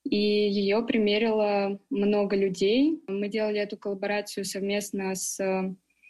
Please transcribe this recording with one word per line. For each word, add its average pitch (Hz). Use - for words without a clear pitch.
и 269
её 208
примерило 208
много 202
людей. 202
Мы 202
делали 214
эту 208
коллаборацию 202
совместно 196
с, -
э, 190